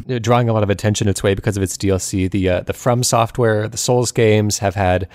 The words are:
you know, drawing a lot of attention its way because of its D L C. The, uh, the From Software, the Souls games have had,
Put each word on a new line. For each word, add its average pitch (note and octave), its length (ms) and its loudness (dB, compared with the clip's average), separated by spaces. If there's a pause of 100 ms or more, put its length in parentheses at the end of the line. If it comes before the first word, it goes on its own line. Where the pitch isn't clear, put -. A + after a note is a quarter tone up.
you B2+ 60 -2
know, B2 40 -2
drawing A#2+ 300 2
a A2+ 60 2
lot A2 100 2
of G2+ 60 2
attention G#2 360 0
its G2 160 0
way G2+ 120 4
because G2 220 -2
of G2+ 60 -2
its F#2 160 -2
D G2 120 0
L F#2+ 100 2
C. F#2+ 260 -2
The, F#2 220 0
uh, F2+ 140 0
the - 100 -6
From B2 320 -2
Software, A2+ 640 0
the A2 100 -12
Souls B2 320 0
games G#2+ 480 2
have G2 160 -2
had, F#2 400 0